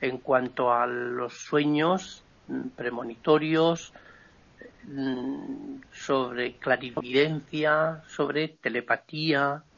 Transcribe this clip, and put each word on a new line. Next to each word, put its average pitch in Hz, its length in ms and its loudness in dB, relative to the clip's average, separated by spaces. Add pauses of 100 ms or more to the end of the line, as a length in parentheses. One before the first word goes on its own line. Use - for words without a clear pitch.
En 131 180 -2
cuanto 127 540 2
a 120 140 4
los 120 480 -4
sueños, 151 920 0 (240)
mm, 131 220 -6
premonitorios, 151 1200 2 (920)
mm, 135 1000 -6 (100)
sobre 123 640 -2
clarividencia, 151 1500 0
sobre 147 400 -2
telepatía, 143 1120 0 (160)